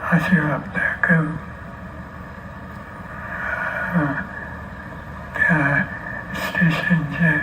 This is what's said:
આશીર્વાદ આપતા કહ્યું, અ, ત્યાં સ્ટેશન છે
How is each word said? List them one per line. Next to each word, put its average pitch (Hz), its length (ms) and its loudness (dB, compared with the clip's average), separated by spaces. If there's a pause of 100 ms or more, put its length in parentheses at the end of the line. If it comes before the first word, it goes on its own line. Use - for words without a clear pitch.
(140)
આશીર્વાદ 160 380 6
આપતા - 300 -2 (200)
કહ્યું, 160 380 4 (2500)
અ, 175 40 4 (1400)
ત્યાં 147 520 4 (480)
સ્ટેશન 165 720 4
છે 151 400 4